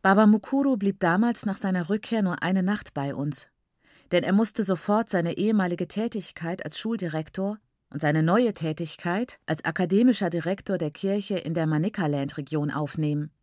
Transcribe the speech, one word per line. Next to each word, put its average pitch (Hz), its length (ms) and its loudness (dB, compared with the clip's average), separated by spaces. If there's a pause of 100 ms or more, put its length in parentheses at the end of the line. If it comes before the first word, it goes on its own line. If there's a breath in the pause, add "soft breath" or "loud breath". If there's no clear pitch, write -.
Baba 196 240 6
Mukuru 262 500 4
blieb 196 220 -2
damals 208 480 0
nach 196 120 -4
seiner 180 300 0
Rückkehr 214 340 -2
nur 180 200 -2
eine 185 220 2
Nacht 208 280 -4
bei 139 220 -4
uns, 143 320 -4 (640 soft breath)
denn 175 140 2
er 180 80 0
musste 220 320 2
sofort 202 440 0
seine 170 280 0
ehemalige 185 500 0
Tätigkeit 190 800 -6
als 156 120 -6
Schuldirektor 190 840 -4 (300)
und - 120 -8
seine 156 240 2
neue 214 280 4
Tätigkeit 170 920 -6
als 160 180 -4
akademischer 190 640 4
Direktor 175 480 -2
der 156 140 -2
Kirche 196 480 -2
in 160 160 -4
der 160 140 0
Manicaland-Region 151 1040 -2
aufnehmen. 151 580 -2 (120)